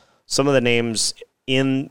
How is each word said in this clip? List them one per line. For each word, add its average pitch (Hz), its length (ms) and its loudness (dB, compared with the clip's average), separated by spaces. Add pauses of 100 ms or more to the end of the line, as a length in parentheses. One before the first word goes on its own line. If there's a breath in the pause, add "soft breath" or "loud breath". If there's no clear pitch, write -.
(260 soft breath)
some - 220 0
of 143 60 2
the 131 80 4
names 117 520 0 (320)
in 135 460 0